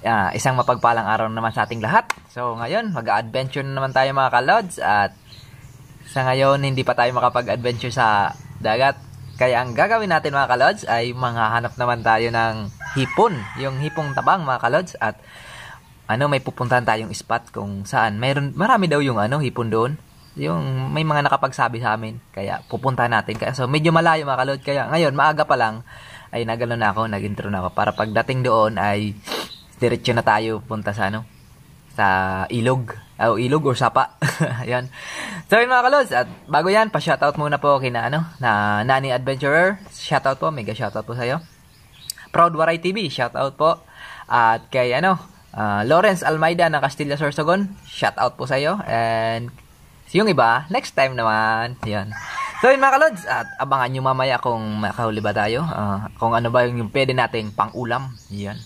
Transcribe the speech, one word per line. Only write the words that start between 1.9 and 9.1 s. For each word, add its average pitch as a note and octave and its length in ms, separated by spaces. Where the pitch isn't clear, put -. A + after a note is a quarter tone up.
So, B2 320
ngayon, F#3+ 320
mag-a-adventure A#2+ 720
na C3+ 160
naman C3+ 80
tayo, C3 240
mga C3+ 240
kalods. F3 400
At - 400
sa C3 160
ngayon, C3+ 320
hindi C3 240
pa B2 80
tayo A#2+ 240
makapag-adventure A#2+ 720
sa G#2+ 480
dagat. B2 400